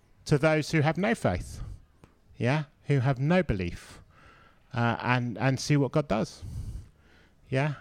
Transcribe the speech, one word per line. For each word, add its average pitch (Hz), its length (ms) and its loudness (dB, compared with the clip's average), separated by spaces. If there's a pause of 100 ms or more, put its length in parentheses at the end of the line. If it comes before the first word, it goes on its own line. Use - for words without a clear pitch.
(260)
to 156 100 4
those 156 360 2
who 160 100 4
have 151 160 2
no 196 160 0
faith, - 480 -2 (720)
yeah, 135 280 0 (220)
who 143 120 2
have 127 220 2
no 170 240 4
belief, 92 580 -4 (720)
uh, 117 300 0
and, 120 340 0
and 127 220 0
see 147 180 2
what 135 140 2
God 151 160 0
does, - 340 -4 (1080)
yeah? 139 320 0